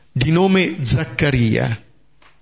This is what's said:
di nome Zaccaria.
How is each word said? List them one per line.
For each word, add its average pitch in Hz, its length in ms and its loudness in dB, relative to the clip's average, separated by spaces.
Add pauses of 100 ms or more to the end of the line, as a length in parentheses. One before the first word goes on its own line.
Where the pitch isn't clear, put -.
(120)
di 131 200 0
nome 185 520 2
Zaccaria. 123 1000 -2 (580)